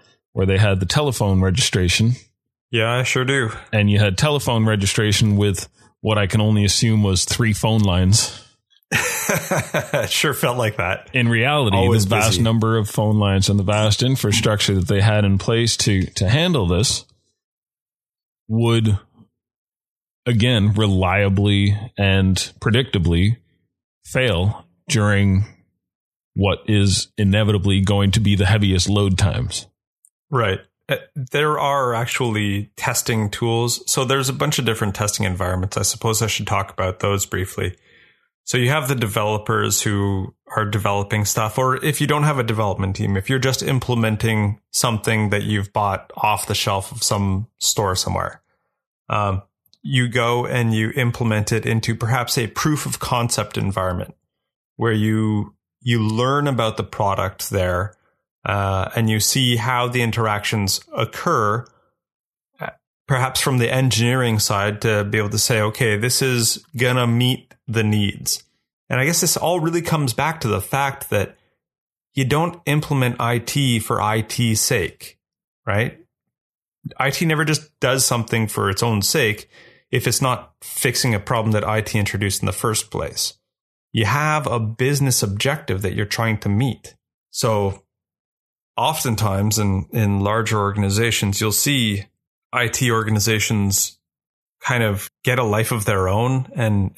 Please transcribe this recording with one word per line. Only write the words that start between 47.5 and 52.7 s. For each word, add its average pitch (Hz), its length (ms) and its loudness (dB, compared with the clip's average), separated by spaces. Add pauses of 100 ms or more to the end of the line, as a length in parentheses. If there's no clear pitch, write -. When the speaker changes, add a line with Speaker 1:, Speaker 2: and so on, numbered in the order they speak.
Speaker 2:
store 98 360 0
somewhere, 90 460 -4 (720)
um, 101 320 -2 (400)
you 127 260 0
go 120 380 0
and 120 260 0
you 110 240 0
implement 117 560 0
it 113 140 -2
into 113 280 0
perhaps 120 440 -2
a 117 80 -2
proof 147 400 -2